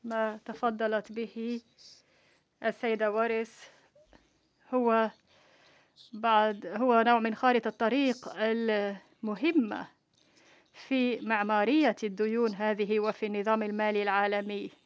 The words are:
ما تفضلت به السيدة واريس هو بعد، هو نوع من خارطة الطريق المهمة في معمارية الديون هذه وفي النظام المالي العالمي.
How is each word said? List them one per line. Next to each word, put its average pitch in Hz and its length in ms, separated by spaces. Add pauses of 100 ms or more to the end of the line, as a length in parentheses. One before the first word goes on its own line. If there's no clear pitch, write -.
ما 220 400
تفضلت 220 680
به 226 480 (1000)
السيدة 220 480
واريس 226 500 (1120)
هو 226 360 (1000)
بعد، 214 540
هو 226 400
نوع 240 120
من 220 160
خارطة 240 340
الطريق 240 640
المهمة 214 1500 (840)
في 247 480
معمارية 214 800
الديون 214 520
هذه 214 460
وفي 214 260
النظام 208 360
المالي 208 400
العالمي. 202 680 (160)